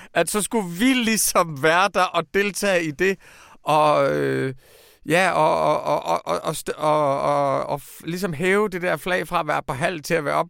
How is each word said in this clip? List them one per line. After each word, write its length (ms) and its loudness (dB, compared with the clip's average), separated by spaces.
at 160 2
så 120 0
skulle 280 -2
vi 240 2
ligesom 720 0
være 300 4
der 100 2
og 200 0
deltage 500 0
i 80 -4
det. 260 0
Og, 480 4
øh, 420 -2
ja, 260 2
og, 300 2
og, 220 2
og, 220 -2
og, 220 0
og, 160 -2
og, 80 -4
st-, 260 -6
og, 440 0
og, 440 0
og 180 -6
f-, 220 -20
ligesom 280 -6
hæve 360 0
det 120 -8
der 160 -2
flag 300 -4
fra 120 -2
at 80 -4
være 200 -2
på 60 -2
halv 280 -4
til 120 -2
at 120 0
være 100 -2
op 140 0